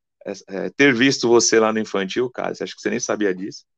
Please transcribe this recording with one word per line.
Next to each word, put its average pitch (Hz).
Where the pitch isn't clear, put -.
essa, 98
é, 92
ter 139
visto 131
você 113
lá 110
no 110
infantil, 107
cara. 90
Você 95
acha 95
que -
você 104
nem 113
sabia 107
disso? 98